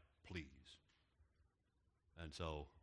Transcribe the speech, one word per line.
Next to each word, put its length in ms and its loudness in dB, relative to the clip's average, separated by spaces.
please. 200 0
And 120 0
so 340 4